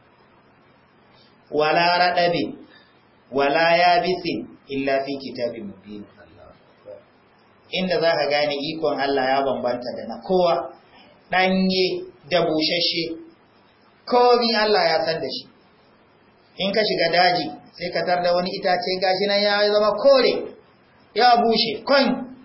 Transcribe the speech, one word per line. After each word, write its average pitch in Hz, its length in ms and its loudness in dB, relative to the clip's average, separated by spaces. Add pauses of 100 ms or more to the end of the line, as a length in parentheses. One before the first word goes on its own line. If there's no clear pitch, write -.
(1500)
Wala 170 480 2
raɗabi, 175 460 2 (840)
wala 156 460 2
yabisin, 175 720 0 (180)
illa 135 340 -2
fi 139 140 -6
kitabin 120 540 -8
mubin. 101 360 -16 (1700)
Inda 175 300 -2
za 165 120 2
ka 151 160 0
gane 147 280 0
ikon 143 440 -4
Allah 139 240 0
ya 135 200 0
bambanta 123 520 -4
da - 100 -10
na 113 160 -10
kowa. 180 500 0 (580)
Ɗanye 185 760 0 (240)
da 170 120 2
bushashe, 165 800 -2 (880)
komi 240 480 4
Allah 208 280 2
ya 160 200 2
san 160 160 -2
da 139 80 -6
shi. - 160 -10 (1120)
In 196 160 -4
ka 220 80 0
shiga 190 320 0
daji, 175 340 2 (300)
sai 175 160 -8
ka 170 120 -2
tar 180 180 0
da 175 120 0
wani 180 160 -2
itace 185 500 -2
gashi 190 280 0
nan 202 140 2
ya 208 300 2
zama 208 200 2
kore, 254 600 2 (640)
ya 240 200 6
bushe, 220 480 0
kon, 262 500 0 (100)